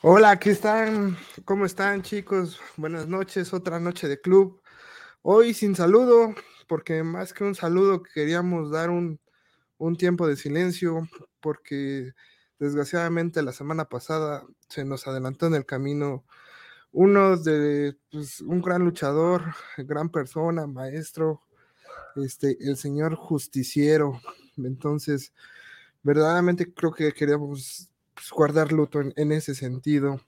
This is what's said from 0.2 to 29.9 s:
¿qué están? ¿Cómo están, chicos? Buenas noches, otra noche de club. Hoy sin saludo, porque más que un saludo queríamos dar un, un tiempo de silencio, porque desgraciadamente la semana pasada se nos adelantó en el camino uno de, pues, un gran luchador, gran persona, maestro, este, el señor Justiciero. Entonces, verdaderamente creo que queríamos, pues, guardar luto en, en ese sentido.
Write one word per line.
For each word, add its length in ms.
¿qué 120
están? 680
¿Cómo 220
están, 340
chicos? 580
Buenas 280
noches, 460
otra 260
noche 300
de 100
club. 440
Hoy 320
sin 240
saludo, 580
porque 340
más 320
que 100
un 100
saludo 480
queríamos 680
dar 180
un, 320
un 220
tiempo 280
de 100
silencio, 680
porque 720
desgraciadamente 840
la 100
semana 380
pasada 560
se 160
nos 200
adelantó 420
en 60
el 120
camino 580
uno 440
de, 580
pues, 300
un 220
gran 200
luchador, 720
gran 320
persona, 580
maestro, 760
este, 440
el 180
señor 380
Justiciero. 1000
Entonces, 760
verdaderamente 720
creo 180
que 220
queríamos, 800
pues, 180
guardar 400
luto 280
en, 160
en 160
ese 220
sentido. 720